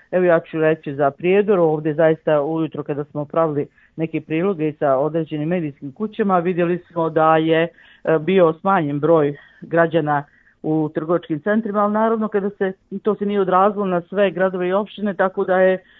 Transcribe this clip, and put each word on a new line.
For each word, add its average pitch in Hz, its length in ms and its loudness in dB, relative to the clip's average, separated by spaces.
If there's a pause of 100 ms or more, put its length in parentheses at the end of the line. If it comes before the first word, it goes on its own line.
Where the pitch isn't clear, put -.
(120)
Evo, 180 140 2
ja 165 140 4
ću 165 200 -8
reći 156 360 -2
za 139 160 0
Prijedor, 185 480 0
ovdje 156 340 0
zaista 160 480 2
ujutro 156 420 -4
kada 147 200 -6
smo 147 220 -8
pravili 147 420 -2 (280)
neke 160 260 -6
priloge 156 580 -2
sa 139 180 2
određenim 151 520 -4
medijskim 151 420 -6
kućama, 214 480 -2
vidjeli 175 520 -2
smo 165 180 -2
da 160 280 4
je, 160 300 2 (360)
e, 160 160 2
bio 165 340 4
smanjen 160 460 -2
broj 156 360 2 (260)
građana 151 640 0 (400)
u 156 300 -2
trgovačkim 165 460 -4
centrima, 208 400 -2
ali 208 140 2
naravno 220 340 0
kada 202 220 -2
se, 190 240 -4 (280)
to 208 140 0
se 202 100 -6
nije 202 160 0
odrazilo 190 440 2
na 180 160 -2
sve 190 300 0
gradove 180 360 -2
i 185 60 -2
opštine, 202 400 -4
tako 190 300 -2
da 185 160 0
je 185 240 2 (160)